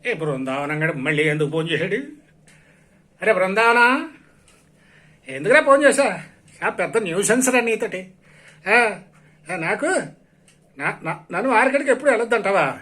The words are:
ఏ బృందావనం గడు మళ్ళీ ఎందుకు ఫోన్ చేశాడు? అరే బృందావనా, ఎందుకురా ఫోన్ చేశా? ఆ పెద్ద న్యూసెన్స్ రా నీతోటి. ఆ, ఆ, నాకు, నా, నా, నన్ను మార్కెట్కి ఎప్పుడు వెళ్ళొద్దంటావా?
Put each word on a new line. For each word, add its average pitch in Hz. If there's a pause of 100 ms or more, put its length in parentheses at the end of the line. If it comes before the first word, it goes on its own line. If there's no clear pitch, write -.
ఏ 240
బృందావనం 143
గడు 160
మళ్ళీ 147
ఎందుకు 151
ఫోన్ 160
చేశాడు? 165 (1300)
అరే 208
బృందావనా, 233 (1200)
ఎందుకురా 165
ఫోన్ 285
చేశా? 247 (420)
ఆ 202
పెద్ద 214
న్యూసెన్స్ 220
రా 247
నీతోటి. 214 (580)
ఆ, 226 (600)
ఆ, 185
నాకు, 180 (920)
నా, 170
నా, 160 (120)
నన్ను 214
మార్కెట్కి 262
ఎప్పుడు 269
వెళ్ళొద్దంటావా? 202